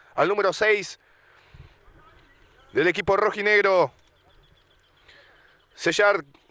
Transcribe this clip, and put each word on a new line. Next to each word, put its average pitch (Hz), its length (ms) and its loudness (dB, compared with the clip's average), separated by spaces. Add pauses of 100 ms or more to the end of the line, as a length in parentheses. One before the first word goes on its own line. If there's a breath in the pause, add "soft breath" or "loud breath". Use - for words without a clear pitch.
(140 soft breath)
al 147 140 0
número 196 240 0
seis 208 480 -2 (1700 soft breath)
del 147 160 0
equipo 196 280 -2
rojinegro. 196 760 0 (1800 soft breath)
Sellar 190 480 0 (260)